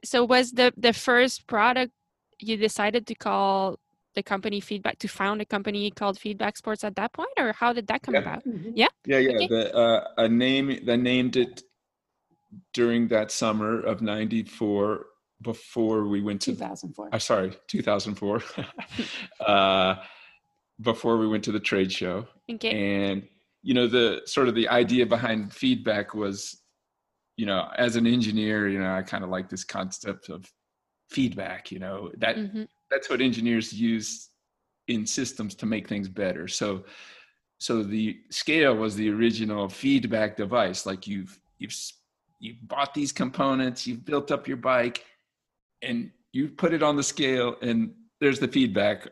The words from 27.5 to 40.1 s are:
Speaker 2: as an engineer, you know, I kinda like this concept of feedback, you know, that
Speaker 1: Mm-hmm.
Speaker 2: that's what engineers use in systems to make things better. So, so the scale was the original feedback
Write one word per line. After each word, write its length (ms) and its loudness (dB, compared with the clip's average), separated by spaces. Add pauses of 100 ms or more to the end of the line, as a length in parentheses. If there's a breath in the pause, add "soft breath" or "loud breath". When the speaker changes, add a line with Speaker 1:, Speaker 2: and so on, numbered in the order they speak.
Speaker 2:
as 180 2
an 120 4
engineer, 600 0
you 120 -2
know, 120 0
I 120 -2
kinda 240 -8
like 220 -6
this 140 -10
concept 680 -10
of 220 -16 (600)
feedback, 600 -4
you 80 -12
know, 380 -10
that 200 0
Speaker 1:
Mm-hmm. 260 -8 (260)
Speaker 2:
that's 180 -2
what 140 0
engineers 500 2
use 580 -4 (580)
in 180 -2
systems 500 -6
to 120 -6
make 200 -4
things 220 -6
better. 380 -4
So, 380 -4 (760 loud breath)
so 240 -2
the 340 -2 (140)
scale 440 4
was 200 -2
the 160 0
original 580 0
feedback 640 0